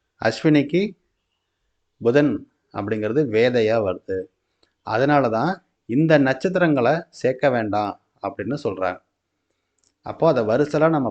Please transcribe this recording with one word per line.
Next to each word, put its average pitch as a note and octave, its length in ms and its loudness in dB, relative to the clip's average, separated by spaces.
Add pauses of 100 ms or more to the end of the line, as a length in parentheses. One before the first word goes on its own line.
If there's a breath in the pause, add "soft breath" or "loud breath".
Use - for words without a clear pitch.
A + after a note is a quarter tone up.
(220)
அஸ்வினிக்கு D3 600 2 (1160)
புதன் B2+ 340 2 (400)
அப்படிங்கிறது G#2+ 560 -2
வேதையா A2+ 520 2
வருது. F#2+ 360 -6 (680)
அதனால C3 440 2
தான் B2 220 -2 (360)
இந்த D#3 300 2
நட்சத்திரங்களை D3 720 0 (200)
சேர்க்க C3 360 -2
வேண்டாம் G#2 420 -2 (300)
அப்படின்னு G2+ 380 -6
சொல்றாங்க. F#2 400 -4 (1080)
அப்போ A2+ 200 -4
அதை C3 180 2
வரிசையா C#3+ 460 0
நம்ம C3+ 200 -2